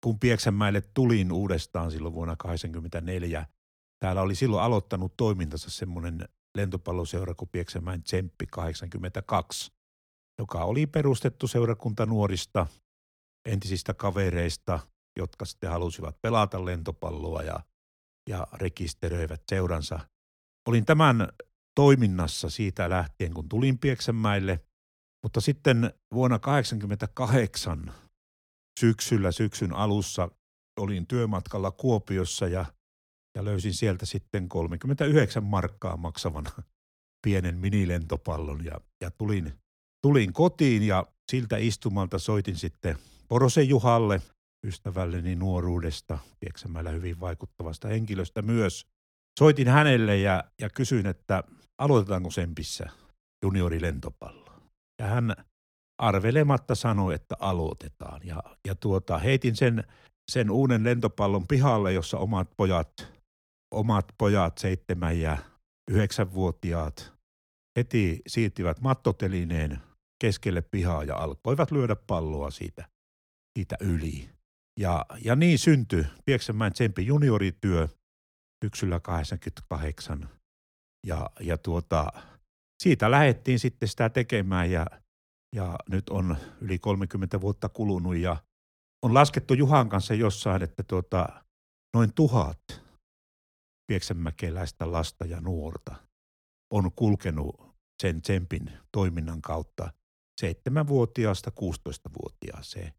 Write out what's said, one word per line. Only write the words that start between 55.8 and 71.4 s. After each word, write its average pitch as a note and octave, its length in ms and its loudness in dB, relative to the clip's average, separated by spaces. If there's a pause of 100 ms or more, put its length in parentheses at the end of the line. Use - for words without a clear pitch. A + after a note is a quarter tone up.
arvelematta A#2+ 760 2
sanoi, G2+ 400 0
että - 260 -8
aloitetaan. D#2 840 -4
Ja, F2 180 -10 (240)
ja G2 80 -4
tuota, F#2 440 0
heitin A#2+ 380 2
sen, A#2 280 2 (480)
sen A2+ 180 2
uuden B2 340 4
lentopallon G#2 640 0
pihalle, A#2+ 460 4
jossa F2+ 260 -2
omat F#2+ 380 0
pojat, F#2 340 2 (800)
omat G#2+ 360 2 (120)
pojat, G2+ 400 2
seitsemän F2 640 -2
ja D#2+ 160 0 (540)
yhdeksänvuotiaat, F#2 1200 -2 (640)
heti A2 480 2
siirtivät F#2+ 540 -2
mattotelineen F2 1000 0 (440)
keskelle F#2+ 380 0
pihaa E2+ 420 -2
ja D2 120 -4
alkoivat A2 540 -2